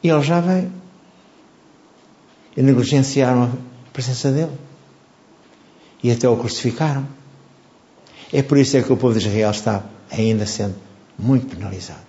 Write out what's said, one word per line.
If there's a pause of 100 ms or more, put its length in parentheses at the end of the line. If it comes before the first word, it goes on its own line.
E
ele
já
veio. (1900)
E
negligenciaram
a
presença
dele. (1500)
E
até
o
crucificaram. (1300)
É
por
isso
é
que
o
povo
de
Israel
está (260)
ainda
sendo (440)
muito
penalizado.